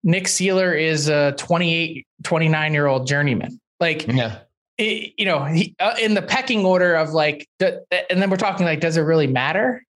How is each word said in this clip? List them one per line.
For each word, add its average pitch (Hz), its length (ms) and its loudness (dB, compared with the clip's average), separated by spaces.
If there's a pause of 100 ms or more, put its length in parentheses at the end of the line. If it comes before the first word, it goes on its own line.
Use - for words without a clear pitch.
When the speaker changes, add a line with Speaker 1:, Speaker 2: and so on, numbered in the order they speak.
Speaker 1:
Nick 185 200 2
Seeler 185 560 0
is 156 280 0
a 147 240 2
twenty-eight, 165 760 -2 (160)
twenty-nine-year-old 151 880 0
journeyman. 143 520 -2 (200)
Like, 160 260 -2
Speaker 2:
Yeah. 117 320 -2 (400)
Speaker 1:
it, 214 400 -4
you 208 80 0
know, 151 180 0
he, 160 360 0
uh, 208 200 0
in 214 140 2
the 190 80 0
pecking 254 420 -2
order 180 300 4
of, 160 160 0
like, 151 380 0 (100)
the, 175 260 -2 (240)
and 185 140 2
then 196 80 0
we're 190 60 0
talking, 190 280 -2
like, 160 140 0
does 165 180 0
it 165 60 2
really 156 240 2
matter? 165 580 0 (140)